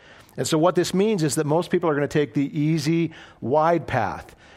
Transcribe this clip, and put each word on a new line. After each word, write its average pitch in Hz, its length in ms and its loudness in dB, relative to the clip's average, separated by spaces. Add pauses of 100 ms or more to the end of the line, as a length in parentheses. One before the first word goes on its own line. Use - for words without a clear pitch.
(380)
And 131 100 -4
so 160 100 2
what 160 180 4
this 175 180 0
means 196 280 2
is 151 140 0
that 156 100 0
most 160 240 0
people 175 200 0
are 151 40 2
gonna 143 140 0
take 147 260 -2
the 143 240 -2
easy, 160 540 0 (300)
wide 156 460 2
path. 101 480 -4 (220)